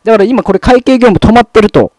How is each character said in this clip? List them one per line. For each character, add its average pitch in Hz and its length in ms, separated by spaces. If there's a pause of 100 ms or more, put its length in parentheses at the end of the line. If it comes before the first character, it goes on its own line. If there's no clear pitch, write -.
だ 226 80
か 214 60
ら 196 60
今 233 180
こ 196 120
れ 180 40
会 247 240
計 262 160
業 233 100
務 214 100
止 - 160
ま 240 80
っ - 40
て - 140
る 208 100
と。 - 280